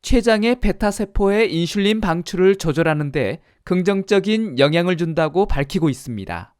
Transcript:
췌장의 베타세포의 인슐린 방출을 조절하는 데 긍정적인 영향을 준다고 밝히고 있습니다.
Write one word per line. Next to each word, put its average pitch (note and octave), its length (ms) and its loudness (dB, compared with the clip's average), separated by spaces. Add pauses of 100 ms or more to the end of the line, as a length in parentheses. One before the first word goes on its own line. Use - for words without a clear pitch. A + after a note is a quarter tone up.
췌장의 A#3 600 2
베타세포의 G#3 920 0
인슐린 G3 480 0
방출을 F#3 560 2
조절하는 D#3 540 0
데 C3+ 300 -4 (220)
긍정적인 G3 960 0
영향을 E3 380 2
준다고 E3 480 0
밝히고 D3+ 440 0
있습니다. F#2+ 720 -10